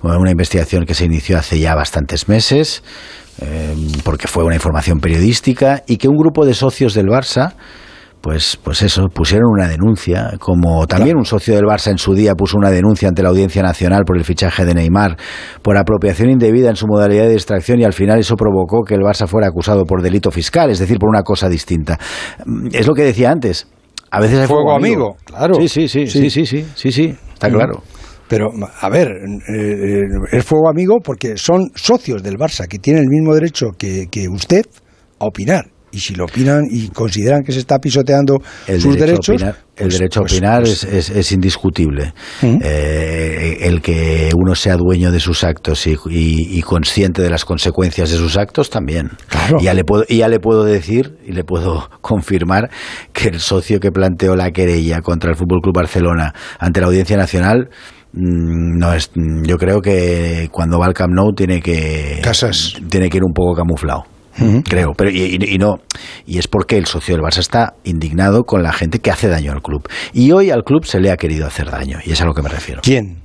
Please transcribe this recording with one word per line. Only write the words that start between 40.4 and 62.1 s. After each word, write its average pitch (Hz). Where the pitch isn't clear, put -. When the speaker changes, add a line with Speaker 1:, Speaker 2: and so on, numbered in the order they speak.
Speaker 2:
pues 107
Speaker 1:
es, 95
es, -
es 101
indiscutible. 87
Speaker 2:
Ujú. 123
Speaker 1:
Eh, 80
el 87
que 80
uno 92
sea 92
dueño 90
de 87
sus 82
actos 80
y, 78
y, 82
y -
consciente 90
de 87
las 80
consecuencias 85
de 85
sus 82
actos 104
también. 78
Speaker 2:
Claro. 95
Speaker 1:
Y 87
ya 92
le 92
puedo, 107
y 117
ya 110
le 113
puedo 110
decir 107
y -
le 87
puedo 85
<laughs> -
confirmar 95
que -
el 82
socio 95
que 98
planteó 92
la 90
querella 85
contra 85
el 80
Fútbol 90
Club 92
Barcelona 85
ante 90
la 87
Audiencia 92
Nacional, 98
mm, 85
no 85
es, 78
yo 80
creo 92
que 87
cuando 85
va 87
al 90
Camp 90
Nou 101
tiene 92
que 78